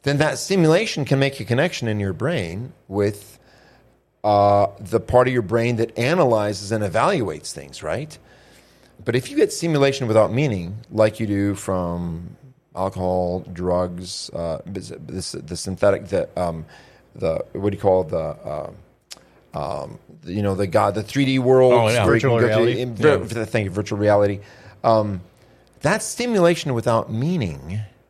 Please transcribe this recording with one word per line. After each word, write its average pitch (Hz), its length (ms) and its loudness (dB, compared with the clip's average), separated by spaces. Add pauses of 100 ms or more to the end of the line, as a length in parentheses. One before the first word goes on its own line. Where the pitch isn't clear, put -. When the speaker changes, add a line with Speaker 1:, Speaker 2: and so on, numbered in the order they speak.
Speaker 1:
then 139 160 0
that 143 200 0
stimulation 175 640 2
can 135 140 2
make 139 220 0
a 110 40 -6
connection 123 440 -2
in 107 120 -2
your 98 120 -2
brain 117 600 -4 (160)
with, 101 500 -2 (840)
uh, 101 420 6 (120)
the 101 220 -2
part 123 260 4
of 131 60 0
your 123 100 2
brain 117 340 0
that 113 220 -2
analyzes 110 760 0
and 107 120 -2
evaluates 107 680 -2
things, 69 300 -16
right? 110 360 -8 (840)
But 120 140 -2
if 131 140 -4
you 285 60 -4
get - 160 2
stimulation 139 540 2
without 107 260 4
meaning, 107 440 -2 (140)
like 107 300 2
you 113 60 -2
do 101 280 0
from 87 840 -4 (400)
alcohol, 92 640 -2 (120)
drugs, 90 840 -4
uh, 82 320 -6
this, 95 260 -10 (140)
this, - 260 -10
the - 240 -10
synthetic, 98 520 0
the, 87 200 -2 (100)
um, 82 280 -4 (480)
the, 80 280 -2 (100)
what 101 180 -2
do 101 60 -6
you - 40 -12
call 92 240 4
the, 82 140 -4
uh, 76 520 -8 (840)
um, 73 440 -8 (240)
the, 87 120 -10
you 104 80 0
know, 98 120 0
the 98 120 0
God, 101 280 4
the 107 80 -4
three 135 220 0
D 131 140 2
world, 127 340 4
Speaker 2:
Oh, 117 160 4
yeah. 113 160 2
Speaker 1:
where - 100 4
you 113 60 2
can 131 100 2
Speaker 3:
Virtual 117 100 2
Speaker 1:
go - 0 -
to 120 80 4
Speaker 3:
reality. 113 340 2
Speaker 1:
in 123 120 -6
vir-, 139 240 4 (200)
Speaker 2:
Yeah. 110 80 -2
Speaker 1:
thank 107 180 0
you, 95 60 -4
virtual 101 280 -4
reality. 101 420 4 (440)
Um, 107 380 2 (580)
that's 208 240 0
stimulation 175 680 2
without 113 360 0
meaning 107 680 -2 (300)